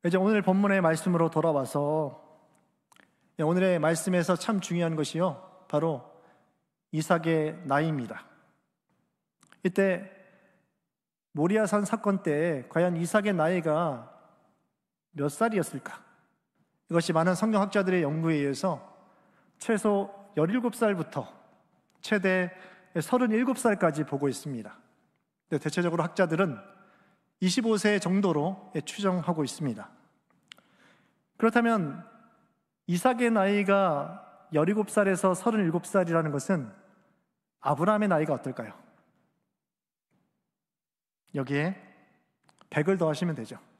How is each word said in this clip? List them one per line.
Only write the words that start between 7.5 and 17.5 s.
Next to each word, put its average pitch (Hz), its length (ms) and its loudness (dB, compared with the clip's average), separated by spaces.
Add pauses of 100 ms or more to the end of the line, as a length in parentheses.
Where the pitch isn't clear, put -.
나이입니다. 143 640 -2 (1400)
이때 190 480 0 (1200)
모리아산 202 520 0
사건 196 400 -2
때 151 440 -2
과연 175 280 0
이삭의 196 380 0
나이가 160 760 0 (1000)
몇 143 160 -4
살이었을까? 196 720 -4 (880)
이것이 170 220 0
많은 170 240 2
성경학자들의 196 680 2